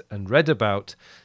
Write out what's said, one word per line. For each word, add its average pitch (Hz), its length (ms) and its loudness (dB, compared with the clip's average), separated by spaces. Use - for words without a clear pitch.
and 101 200 -10
read 147 180 4
about, 104 480 0